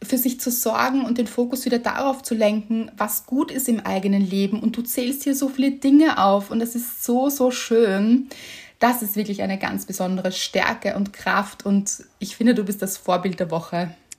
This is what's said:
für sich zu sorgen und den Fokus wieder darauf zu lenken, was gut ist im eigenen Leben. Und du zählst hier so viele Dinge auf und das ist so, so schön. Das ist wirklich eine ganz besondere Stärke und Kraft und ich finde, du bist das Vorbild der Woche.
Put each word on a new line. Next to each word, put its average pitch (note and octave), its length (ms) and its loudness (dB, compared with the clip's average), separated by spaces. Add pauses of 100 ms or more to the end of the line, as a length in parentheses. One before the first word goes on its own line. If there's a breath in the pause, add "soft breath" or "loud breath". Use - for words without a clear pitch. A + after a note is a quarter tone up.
für B3+ 140 0
sich - 240 -2
zu B3 100 -2
sorgen B3 540 0
und A#3+ 120 0
den A#3+ 100 0
Fokus B3 360 -2
wieder A#3+ 160 0
darauf C4 440 -2
zu A#3 120 -4
lenken, A3 640 0
was - 280 -4
gut C4+ 260 -2
ist B3 180 -2
im A3 100 2
eigenen G3 500 0
Leben. G3 300 0
Und A3+ 160 0
du A#3 60 -4
zählst B3+ 420 -4
hier C#4 100 0
so C#4 140 0
viele C4+ 240 0
Dinge C#4+ 500 6
auf G3+ 300 4
und A3+ 80 -2
das A#3 160 -4
ist - 300 -8
so, B3+ 240 2
so B3+ 220 2
schön. A3+ 760 4 (520 loud breath)
Das A#3+ 220 4
ist G3+ 140 -6
wirklich G3+ 260 -4
eine G3 160 -2
ganz G3 280 -6
besondere F#3 480 -4
Stärke - 640 -2
und G3 160 -2
Kraft - 520 -2
und G3+ 380 0 (160)
ich - 160 -10
finde, A#3 180 4
du G#3 120 0
bist G3+ 160 -6
das G3 160 -4
Vorbild F3+ 420 -2
der F3 100 -2
Woche. E3 460 -4 (240)